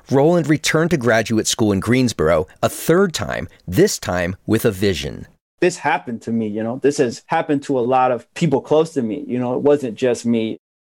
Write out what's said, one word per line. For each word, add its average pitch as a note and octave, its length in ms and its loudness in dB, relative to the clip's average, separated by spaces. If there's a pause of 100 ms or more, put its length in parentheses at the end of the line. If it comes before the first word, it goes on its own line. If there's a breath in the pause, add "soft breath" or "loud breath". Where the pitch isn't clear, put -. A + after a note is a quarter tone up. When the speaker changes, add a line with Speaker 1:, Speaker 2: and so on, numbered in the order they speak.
(100)
Speaker 1:
Rowland D3+ 360 4
returned D#3 460 0
to F3 40 0
graduate A2+ 500 0
school G#2 260 0
in F#2+ 80 0
Greensboro F#2 680 2 (160 soft breath)
a A2+ 80 0
third F3 420 2
time, B1+ 380 -6 (180 soft breath)
this C#3 300 2
time F2+ 360 -4 (120)
with G#2+ 180 0
a A#2+ 60 4
vision. F2+ 560 -4 (340)
Speaker 2:
This F3 160 0
happened C#3+ 460 -4
to A2+ 100 -6
me, A2+ 140 -2
you G#2+ 160 -6
know, A#2 160 -6
this C#3+ 180 2
has B2 300 -2
happened D#3+ 380 -2
to C#3 140 -2
a - 20 0
lot B2+ 320 2
of A#2 200 -8
people D#3 300 0
close D#3+ 320 2
to C3+ 80 -2
me. A2 260 -6
You B2 100 -4
know, B2 140 -2
it B2 80 -2
wasn't C3+ 360 0
just A#2+ 280 -2
me. A2+ 320 -2 (280)